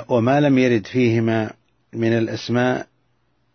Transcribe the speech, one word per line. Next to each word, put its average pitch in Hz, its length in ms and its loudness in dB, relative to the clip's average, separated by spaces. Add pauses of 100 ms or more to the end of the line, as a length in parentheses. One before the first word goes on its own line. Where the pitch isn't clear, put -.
وما 127 320 2
لم 139 160 2
يرد 123 280 2
فيهما 113 680 0 (400)
من 113 240 0
الأسماء 120 720 -2 (680)